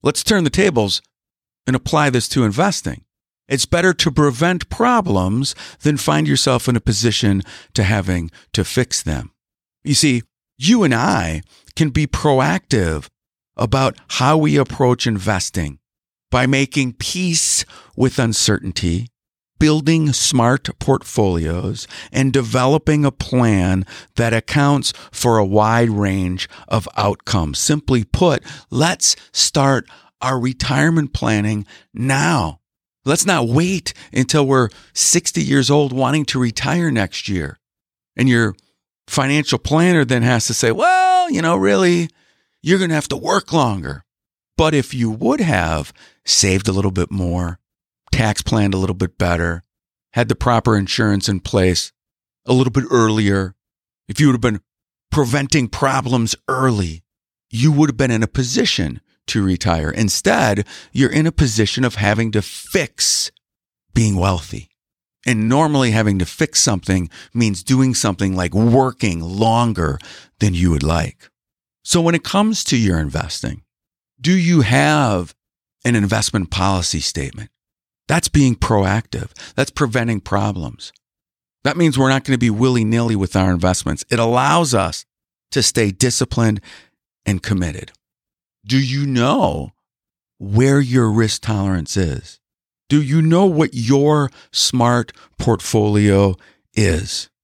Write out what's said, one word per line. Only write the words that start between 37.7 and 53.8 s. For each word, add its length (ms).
And 140
your 260
financial 520
planner 460
then 160
has 260
to 60
say, 180
"Well, 580
you 120
know, 160
really, 520
you're 180
gonna 140
have 160
to 80
work 340
longer." 540
But 180
if 200
you 180
would 300
have 500
saved 440
a 20
little 200
bit 200
more, 480
tax 280
planned 320
a 40
little 160
bit 240
better, 460
had 160
the 60
proper 420
insurance 500
in 140
place 500
a 80
little 180
bit 180
earlier, 640